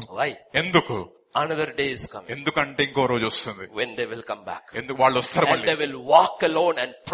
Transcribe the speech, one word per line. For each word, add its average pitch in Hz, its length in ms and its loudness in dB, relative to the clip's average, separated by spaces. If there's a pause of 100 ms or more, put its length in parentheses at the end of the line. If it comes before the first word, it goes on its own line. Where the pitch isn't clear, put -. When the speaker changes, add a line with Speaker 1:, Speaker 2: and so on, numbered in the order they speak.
(220)
Speaker 1:
Why? 143 100 0 (240)
Speaker 2:
ఎందుకు? 135 540 0 (340)
Speaker 1:
Another 156 240 -2
day 139 260 -4
is 120 80 -10
coming. 95 280 -12
Speaker 2:
ఎందుకంటే 143 540 -2
ఇంకో 135 220 0
రోజు 120 200 0
వస్తుంది. 104 400 -4
Speaker 1:
When 107 300 -6
they 120 100 -4
will 113 200 -10
come 104 140 -8
back. 92 360 -12
Speaker 2:
ఎందుకు 127 260 -4
వాళ్ళు 131 180 6
వస్తారు 160 260 2
Speaker 1:
And 139 100 6
Speaker 2:
మళ్ళీ. 156 200 0
Speaker 1:
they 151 100 -2
will 135 160 -6
walk 160 500 4
alone 160 300 2
and 127 100 -4 (220)